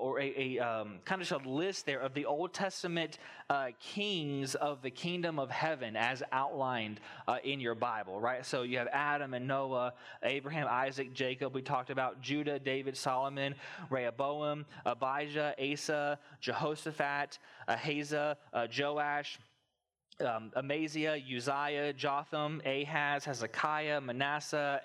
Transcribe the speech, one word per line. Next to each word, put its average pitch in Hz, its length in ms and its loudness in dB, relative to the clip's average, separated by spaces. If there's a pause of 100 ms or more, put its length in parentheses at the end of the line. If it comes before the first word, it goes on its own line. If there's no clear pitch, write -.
(160)
or 131 40 2
a, 139 180 0
a, 131 220 0
um, 110 460 -2
kinda 185 200 0
just 165 60 -2
a 135 180 -2
list 170 360 0
there 139 140 0
of 131 140 -2
the 143 120 -2
Old 151 280 0
Testament, 170 640 -2 (320)
uh, 139 200 2 (100)
kings 147 760 0
of 143 260 0
the 131 80 -2
kingdom 170 500 -2
of 131 100 0
heaven 127 460 0
as 123 360 2
outlined, 127 680 0 (280)
uh, 123 160 4
in 139 160 0
your 117 160 0
Bible, 107 440 -2
right? 123 260 0
So 135 160 0
you 123 160 0
have 123 140 2
Adam 143 420 2
and 123 140 -2
Noah, 131 460 2 (300)
Abraham, 139 460 0
Isaac, 131 440 2
Jacob, 131 400 0
we 131 80 0
talked 131 280 0
about, 131 320 0
Judah, 143 380 0
David, 135 360 0
Solomon, 139 600 0 (340)
Rehoboam, 139 760 0 (200)
Abijah, 143 760 0
Asa, 147 600 0 (220)
Jehoshaphat, 143 1000 0 (280)
Ahaziah, 147 720 0 (160)
uh, 117 140 2 (100)
Joash, 147 640 0 (840)
um, 110 300 0
Amaziah, 151 600 2 (180)
Uzziah, 143 580 2
Jotham, 147 720 0
Ahaz, 143 600 2
Hezekiah, 147 760 0
Manasseh, 143 840 2